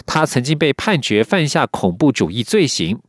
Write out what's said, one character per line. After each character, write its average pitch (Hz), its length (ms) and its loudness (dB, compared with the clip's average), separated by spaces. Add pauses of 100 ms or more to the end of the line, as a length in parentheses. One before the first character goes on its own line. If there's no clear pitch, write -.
他 156 180 0
曾 127 200 0
经 151 120 0
被 147 160 0
判 165 300 -2
决 107 220 0
犯 160 240 0
下 139 180 0
恐 - 320 -2
怖 147 140 4
主 87 180 0
义 110 140 -4
罪 190 240 2
行， 170 420 -2